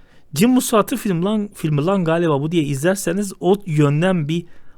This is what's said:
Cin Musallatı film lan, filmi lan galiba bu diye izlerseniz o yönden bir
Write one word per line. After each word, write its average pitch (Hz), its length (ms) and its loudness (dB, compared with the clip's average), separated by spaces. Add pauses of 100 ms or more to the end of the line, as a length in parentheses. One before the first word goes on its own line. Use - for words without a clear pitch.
(360)
Cin 208 140 4
Musallatı 247 480 2
film 180 280 -2
lan, 208 280 -2
filmi 147 320 -2
lan 190 180 0
galiba 160 380 2
bu 160 100 -4
diye 170 120 2
izlerseniz 180 760 -2
o 185 160 2 (100)
yönden 151 640 2
bir 170 180 -2 (320)